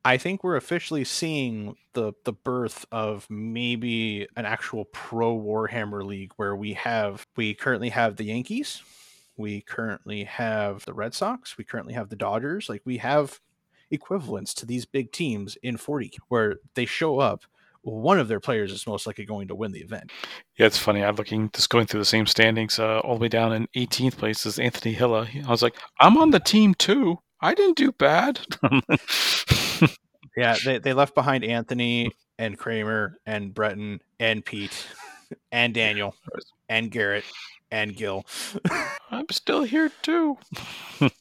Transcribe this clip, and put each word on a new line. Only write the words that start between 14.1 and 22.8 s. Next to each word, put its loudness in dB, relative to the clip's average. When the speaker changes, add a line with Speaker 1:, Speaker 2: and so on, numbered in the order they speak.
Speaker 1:
to -10
these -4
big -4
teams -4
in -6
forty -6
where 2
they -2
show 0
up, 0
one 2
of 2
their 0
players -2
is -10
most -6
likely -12
going -8
to -8
win -6
the -14
event. -14
Speaker 2:
Yeah, 8
it's 4
funny. 2
I'm 2
looking, -2
just 0
going 4
through -2
the 0
same 4
standings, 2
uh, 2